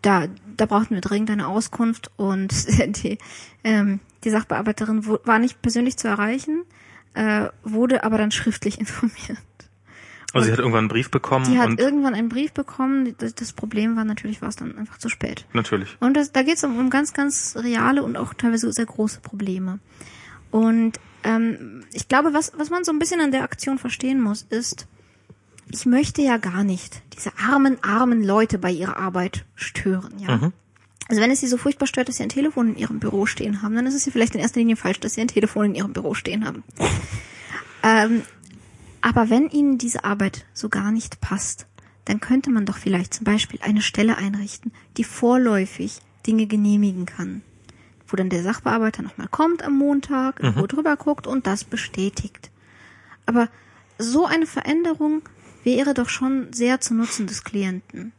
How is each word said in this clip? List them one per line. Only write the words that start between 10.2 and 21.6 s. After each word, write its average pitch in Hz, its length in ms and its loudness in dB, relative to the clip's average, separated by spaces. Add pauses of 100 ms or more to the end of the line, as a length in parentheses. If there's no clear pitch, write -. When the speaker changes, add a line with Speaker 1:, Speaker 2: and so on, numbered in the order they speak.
Speaker 2:
Also 127 100 6
sie 113 60 4
Speaker 1:
Und - 20 4
Speaker 2:
hat 113 60 2
irgendwann 117 220 2
einen 110 80 2
Brief 113 220 0
bekommen 135 400 2
Speaker 1:
Die 254 80 6
hat 240 100 4
Speaker 2:
und 113 120 2
Speaker 1:
irgendwann 277 340 2
einen 226 140 0
Brief 262 240 -2
bekommen. 269 680 -2
Das, 226 160 -6
das - 200 -10
Problem 220 420 -2
war 220 80 0
natürlich, 214 380 -6
war - 80 -6
es - 60 -10
dann - 200 -10
einfach 214 220 -12
zu 233 100 -8
spät. - 460 -6
Speaker 2:
Natürlich. 104 460 -2
Speaker 1:
Und 269 180 4
das, 294 140 -2
da 262 100 2
geht's 311 220 0
um, 247 140 -2
um 254 120 2
ganz, 277 240 0
ganz - 420 -2
reale 240 460 2
und 240 160 -4
auch - 160 -6
teilweise 226 380 0
sehr 233 120 -2
große - 360 -2
Probleme. 190 580 -6 (720)
Und, 226 500 4 (240)
ähm, 220 580 -2 (120)